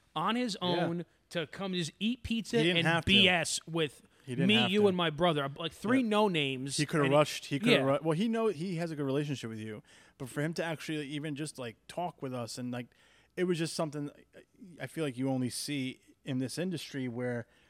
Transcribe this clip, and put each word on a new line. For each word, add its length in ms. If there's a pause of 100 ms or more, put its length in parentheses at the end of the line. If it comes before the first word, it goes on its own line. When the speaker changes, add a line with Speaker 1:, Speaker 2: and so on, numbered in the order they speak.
(160)
Speaker 1:
on 200
his 260
Speaker 2:
Yeah. 240
Speaker 1:
own 180 (260)
to 160
come 280
just 260
eat 220
pizza 360
Speaker 2:
He 60
didn't 140
Speaker 1:
and 80
Speaker 2:
have 180
to. 80
Speaker 1:
B 160
S 380
with 400 (180)
Speaker 2:
He 100
didn't 140
Speaker 1:
me, 60
Speaker 2:
have 160
Speaker 1:
you, 120
Speaker 2:
to. 60
Speaker 1:
and 80
my 140
brother. 360 (120)
Like, 140
three 260
Speaker 2:
Yep. 80
Speaker 1:
no 220
names. 500
Speaker 2:
He 80
coulda 180
Speaker 1:
And 80
he 60
Speaker 2:
rushed. 280
He 120
coulda 180
Speaker 1:
Yeah. 60
Speaker 2:
ru-, 200
well, 140
he 120
know, 200
he 280
has 140
a 60
good 100
relationship 440
with 100
you, 220 (340)
but 140
for 120
him 120
to 100
actually 440
even 260
just, 240
like, 180 (100)
talk 360
with 120
us 240
and, 120
like, 180 (480)
it 80
was 140
just 160
something 360 (240)
I, 60 (440)
I 20
feel 180
like 140
you 120
only 200
see 500 (240)
in 140
this 200
industry 500
where, 380 (240)